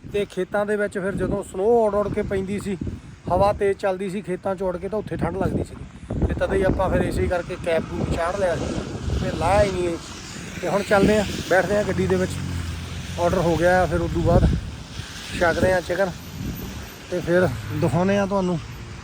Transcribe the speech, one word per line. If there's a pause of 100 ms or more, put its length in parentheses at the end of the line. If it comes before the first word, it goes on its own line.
(120)
ਤੇ
ਖੇਤਾਂ
ਦੇ
ਵਿੱਚ
ਫਿਰ
ਜਦੋਂ
ਸਨੋ (120)
ਉੱਡ
ਉੱਡ
ਕੇ
ਪੈਂਦੀ
ਸੀ, (540)
ਹਵਾ
ਤੇਜ਼
ਚੱਲਦੀ
ਸੀ
ਖੇਤਾਂ
'ਚ
ਉੱਡ
ਕੇ,
ਤਾਂ
ਉੱਥੇ
ਠੰਡ
ਲੱਗਦੀ
ਸੀਗੀ।
ਤੇ
ਤਦੇ
ਹੀ
ਆਪਾਂ
ਫਿਰ
ਇਸੇ
ਕਰਕੇ
ਕੈਬ
ਕੂਬ
ਚਾੜ
ਲਿਆ
ਸੀ, (540)
ਫਿਰ
ਲਾਇਆ
ਹੀ
ਨਹੀਂ। (640)
ਤੇ
ਹੁਣ
ਚੱਲਦੇ
ਆ, (260)
ਬੈਠਦੇ
ਆ
ਗੱਡੀ
ਦੇ
ਵਿੱਚ, (880)
ਆਰਡਰ
ਹੋ
ਗਿਆ
ਆ,
ਫਿਰ
ਉਦੋਂ
ਬਾਅਦ (920)
ਛਕਦੇ
ਆ
ਚਿਕਨ (1000)
ਤੇ
ਫਿਰ (320)
ਦਿਖਾਉਂਦੇ
ਆ
ਤੁਹਾਨੂੰ (460)